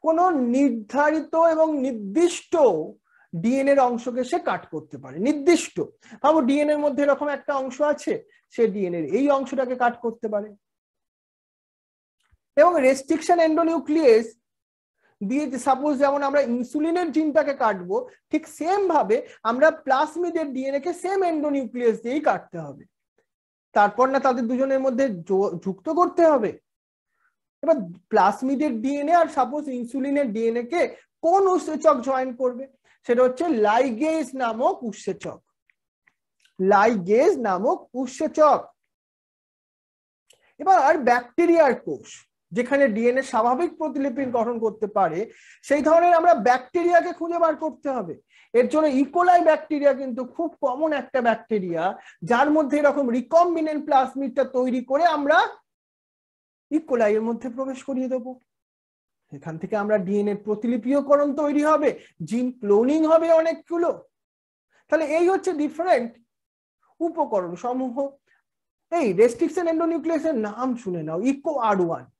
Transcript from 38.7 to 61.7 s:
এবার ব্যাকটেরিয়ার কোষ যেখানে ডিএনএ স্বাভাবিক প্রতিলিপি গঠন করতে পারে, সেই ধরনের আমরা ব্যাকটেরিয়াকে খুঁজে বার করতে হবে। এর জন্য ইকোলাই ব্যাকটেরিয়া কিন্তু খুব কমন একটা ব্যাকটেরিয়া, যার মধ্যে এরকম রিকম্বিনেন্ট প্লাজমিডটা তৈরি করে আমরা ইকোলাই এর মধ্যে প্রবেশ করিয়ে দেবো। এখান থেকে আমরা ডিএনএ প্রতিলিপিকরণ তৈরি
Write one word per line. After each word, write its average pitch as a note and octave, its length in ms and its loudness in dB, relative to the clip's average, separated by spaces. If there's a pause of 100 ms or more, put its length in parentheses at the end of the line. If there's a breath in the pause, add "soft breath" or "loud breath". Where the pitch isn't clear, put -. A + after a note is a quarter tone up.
এবার D#4+ 320 6 (140)
ব্যাকটেরিয়ার D4 640 4 (120)
কোষ - 240 -10 (460)
যেখানে C#4 280 2 (120)
ডিএনএ A#3+ 260 0 (100)
স্বাভাবিক B3 380 0 (100)
প্রতিলিপি C#4 440 -4 (140)
গঠন A#3 260 -2
করতে G#3+ 220 -4 (100)
পারে, F3 240 0 (480 loud breath)
সেই C#4+ 200 2
ধরনের E4+ 300 6
আমরা E4+ 160 6 (120)
ব্যাকটেরিয়াকে E4+ 720 2
খুঁজে E4+ 260 -4
বার D#4 100 2 (100)
করতে D4 320 -6
হবে। F3+ 180 -8 (440 soft breath)
এর B3 140 4
জন্য D#4 140 2 (160)
ইকোলাই F4 460 4
ব্যাকটেরিয়া D4 520 2
কিন্তু C4 220 -8 (120)
খুব D#4+ 160 -4 (140)
কমন C#4+ 260 -2 (100)
একটা B3+ 260 -4
ব্যাকটেরিয়া, F#3 580 -2 (460 loud breath)
যার B3+ 260 4
মধ্যে D4 260 0
এরকম C#4 220 2 (140)
রিকম্বিনেন্ট D#4+ 720 0
প্লাজমিডটা C4 560 0 (120)
তৈরি B3+ 240 0 (100)
করে D4 140 2 (120)
আমরা D4 220 2 (1400)
ইকোলাই A#3 380 0
এর A3 120 -2
মধ্যে A#3 280 -6
প্রবেশ C4 220 -8 (100)
করিয়ে C4 260 -4
দেবো। B3+ 160 -8 (1040)
এখান D#3+ 260 -12
থেকে G3 200 -6
আমরা G#3+ 140 2 (100)
ডিএনএ G#3 280 0 (120)
প্রতিলিপিকরণ C4+ 840 0 (140)
তৈরি D4 280 0